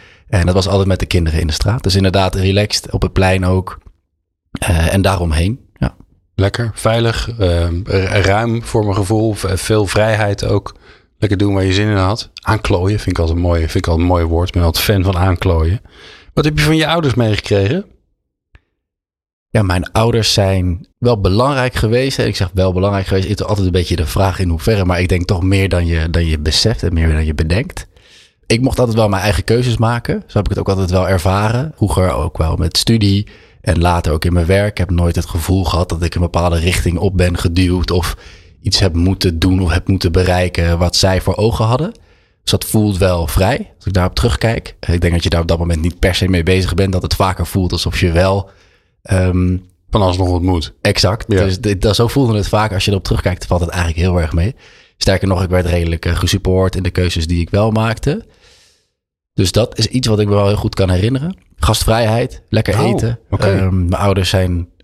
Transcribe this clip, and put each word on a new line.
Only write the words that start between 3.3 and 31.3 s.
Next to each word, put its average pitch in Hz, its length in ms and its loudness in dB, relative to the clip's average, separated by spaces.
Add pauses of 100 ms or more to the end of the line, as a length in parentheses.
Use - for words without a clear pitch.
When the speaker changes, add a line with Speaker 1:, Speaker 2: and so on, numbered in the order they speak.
Speaker 1:
ook. 92 320 -2 (760)
Eh, 82 420 0
en 98 80 2
daaromheen, 92 580 0 (140)
ja. - 220 -4 (400)
Speaker 2:
Lekker, 104 380 -2
veilig, 117 560 0 (100)
eh, 85 280 2 (160)
ru-, 98 380 0
ruim 113 420 0
voor 113 200 0
mijn 101 120 -2
gevoel. 107 380 0
V-, 95 280 -4
veel 107 240 2
vrijheid 104 600 0
ook. 107 300 -2 (440)
Lekker 101 200 0
doen 101 140 2
waar 95 100 0
je 95 100 2
zin 104 160 0
in 104 60 0
had. 95 340 -2 (120)
Aanklooien 104 580 0
vind 90 180 -4
ik - 60 -2
altijd 82 160 0
mooi, 87 220 2
vind 82 140 -2
ik 92 120 -2
altijd 82 200 2
een 90 60 2
mooi 85 120 0
woord. 82 220 0
Ik - 60 -8
ben 90 100 2
altijd 90 200 0
fan 98 200 2
van 92 140 0
aanklooien. 90 640 0 (520)
Wat 147 120 0
heb 151 120 0
je 147 60 2
van 156 120 2
je 156 120 0
ouders 160 260 0
meegekregen? 107 720 0 (1600)
Speaker 1:
Ja, - 120 0
mijn 90 300 -2
ouders 110 420 0
zijn 92 540 0 (100)
wel 120 240 0
belangrijk 123 520 0
geweest. 120 460 0
En 113 80 0
ik 104 80 -4
zeg 92 180 -2
wel 95 200 0
belangrijk 98 340 0
geweest. 95 200 0
Het 101 120 -2
is - 60 -4
altijd 101 200 0
een 90 60 0
beetje 90 240 0
de 80 100 -2
vraag 98 340 0
in 92 100 0
hoeverre. 95 360 0
Maar 87 160 0
ik 92 80 0
denk 90 160 0
toch 87 180 -2
meer 95 260 2
dan 90 160 0
je, 82 240 0
dan 82 160 0
je 78 140 0
beseft 78 440 -2
en 90 100 -2
meer 80 180 2
dan 78 140 0
je 78 80 -2
bedenkt. 90 540 -2 (580)
Ik 113 160 0
mocht 127 180 0
altijd 113 180 2
wel 107 120 4
mijn 95 140 0
eigen 101 200 0
keuzes 120 340 0
maken. 120 500 -2
Zo - 100 -4
heb 101 80 0
ik - 40 -2
het 95 100 -4
ook 92 100 -2
altijd 95 220 0
wel 92 160 2
ervaren. 104 680 0